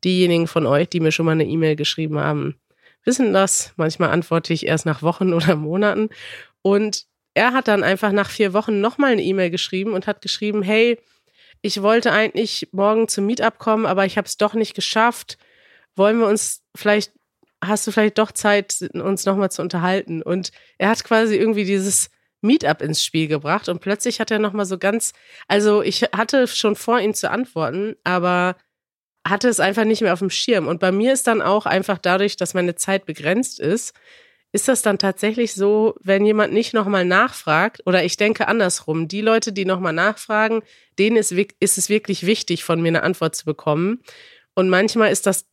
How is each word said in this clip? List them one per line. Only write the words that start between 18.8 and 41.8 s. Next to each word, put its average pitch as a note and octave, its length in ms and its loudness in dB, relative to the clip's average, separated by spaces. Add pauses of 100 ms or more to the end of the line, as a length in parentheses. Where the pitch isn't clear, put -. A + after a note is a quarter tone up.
uns G3 320 -4
nochmal G3 260 0
zu - 120 -8
unterhalten? F3 580 -2
Und F3+ 300 -4 (280)
er F#3+ 120 2
hat A3+ 140 -2
quasi A3 320 2
irgendwie G#3 280 2
dieses G3 460 0 (340)
Meetup G3+ 380 2
ins D#3 220 -2
Spiel D#3+ 240 -2
gebracht D#3 400 -2
und F3 120 -4
plötzlich G#3 380 -4
hat A3+ 140 -4
er G#3+ 80 0
nochmal G#3 260 -2
so F#3 100 -6
ganz, G#3 360 -2 (340)
also G#3 340 4
ich - 220 -2
hatte A#3+ 460 0
schon - 260 -2
vor, A#3+ 240 0
ihm G#3 160 0
zu - 160 -4
antworten, F#3+ 720 -4
aber F3+ 540 0 (680)
hatte G3+ 240 0
es A3+ 120 0
einfach G3 240 2
nicht A3 180 2
mehr F#3+ 100 2
auf F3+ 60 -2
dem F#3 120 -2
Schirm. G3+ 360 0
Und E3 140 -2
bei F#3 100 2
mir G#3+ 220 2
ist B3+ 160 0
dann A3 120 2
auch G3+ 260 0
einfach G3 320 -2
dadurch, F#3+ 380 0
dass - 180 -6
meine F3 200 -2
Zeit G3 320 -2
begrenzt F3 540 -4
ist, G3+ 340 -2 (560)
ist - 160 -2
das C4 160 2
dann G3+ 160 0
tatsächlich A3 560 -2
so, G#3+ 480 2
wenn G3 240 2
jemand G#3+ 260 2
nicht A3+ 220 0
nochmal G3+ 300 2
nachfragt, F#3 840 0
oder F3+ 180 2
ich F3 120 -2
denke G#3+ 320 0
andersrum, F3 600 -2
die F#3+ 140 -8
Leute, A3+ 300 0
die F#3+ 120 -4
nochmal F#3 300 -2
nachfragen, G#3+ 680 0 (360)
denen A3 180 4
ist G3 200 0
wirk-, - 240 -2
ist - 180 0
es F#3 100 -4